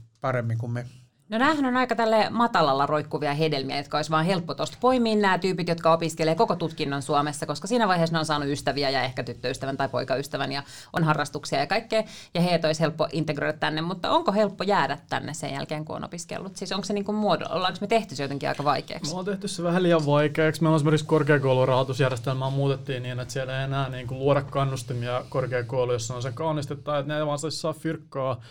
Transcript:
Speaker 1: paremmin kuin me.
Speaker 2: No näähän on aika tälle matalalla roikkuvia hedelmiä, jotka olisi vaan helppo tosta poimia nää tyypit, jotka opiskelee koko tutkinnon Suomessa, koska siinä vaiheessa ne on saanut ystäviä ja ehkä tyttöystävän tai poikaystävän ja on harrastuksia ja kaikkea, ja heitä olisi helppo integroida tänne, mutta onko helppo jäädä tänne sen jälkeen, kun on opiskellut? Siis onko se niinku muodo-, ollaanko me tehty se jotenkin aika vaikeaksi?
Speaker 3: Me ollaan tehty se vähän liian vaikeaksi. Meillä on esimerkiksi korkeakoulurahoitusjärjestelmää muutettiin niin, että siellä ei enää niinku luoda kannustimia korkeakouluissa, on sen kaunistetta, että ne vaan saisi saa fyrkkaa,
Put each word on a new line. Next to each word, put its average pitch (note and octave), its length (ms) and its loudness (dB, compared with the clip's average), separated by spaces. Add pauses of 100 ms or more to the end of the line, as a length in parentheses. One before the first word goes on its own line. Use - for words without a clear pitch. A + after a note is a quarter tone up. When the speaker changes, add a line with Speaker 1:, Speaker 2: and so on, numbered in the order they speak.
(220)
Speaker 1:
paremmin A#2+ 360 -2
kuin A#2+ 140 -4
me. A#2+ 140 -6 (440)
Speaker 2:
No G#3+ 80 -2
näähän C#4+ 280 4
on B3 120 2
aika B3 180 2
tälle A3 340 4
matalalla F3 560 4
roikkuvia D3 480 0
hedelmiä, C#3+ 440 0
jotka C#3+ 200 -4
olisi D3+ 140 -2
vaan D#3+ 140 4
helppo E3+ 280 0
tosta - 280 -6
poimia A#3+ 340 4
nää G3 220 4
tyypit, F3 300 0
jotka E3 260 4
opiskelee D#3+ 420 2
koko G#3 200 2
tutkinnon D3+ 460 -4
Suomessa, D3 440 0
koska D3 220 -6
siinä A3+ 200 2
vaiheessa E3 280 2
ne D#3+ 40 2
on D#3 60 0
saanut D3 240 0
ystäviä C#3 400 0
ja C3+ 140 2
ehkä B2+ 200 -4
tyttöystävän C3 540 -6
tai C3+ 120 0
poikaystävän C3+ 640 -2
ja C#3 120 -6 (300)
on F3 100 2
harrastuksia D3+ 560 0
ja A#3 80 0
kaikkea, A3 360 0 (300)
ja E3+ 80 2
heitä E3+ 260 2
olisi D#3 140 0
helppo D3+ 300 0
integroida D3+ 420 -2
tänne, D#3 280 -2
mutta E3+ 300 -2
onko D#4+ 200 2
helppo G3+ 320 0
jäädä D#3+ 340 2 (120)
tänne C3 240 -4
sen C#3+ 200 -8
jälkeen, D3+ 320 -8
kun D#3 100 -10
on - 100 -8
opiskellut? F3 500 -12
Siis F#3 160 -8
onko G3 140 -4
se G#3 80 -2
niinku G3+ 200 -2
muodo-, G#3 360 2
ollaanko F3+ 320 -2
me G3+ 60 -6
tehty A3 280 2
se C3+ 80 -4
jotenkin C#3 260 -4
aika C#3 140 -4
vaikeaksi? D3 460 -2
Speaker 3:
Me - 20 -6
ollaan F3+ 140 -6
tehty G3 220 -4
se E3+ 160 -6
vähän F3 200 2
liian E3+ 220 6
vaikeaksi. D3 560 2
Meillä D#3+ 120 6
on D#3+ 40 6
esimerkiksi D3+ 280 4
korkeakoulurahoitusjärjestelmää C3 1400 2
muutettiin C#3 540 -2
niin, B2 160 -6
että B2+ 140 -8
siellä C3 260 -4
ei C3+ 40 -2
enää C3+ 260 -2
niinku B2+ 260 -8
luoda C#3 260 2
kannustimia B2+ 880 -2
korkeakouluissa, B2 840 -2
on B2 60 -6
sen B2+ 120 -6
kaunistetta, D3 640 -2
että C#3+ 140 -4
ne D3+ 120 0
vaan D3 140 -2
saisi D3+ 180 -6
saa D#3 160 -4
fyrkkaa, C3 760 -4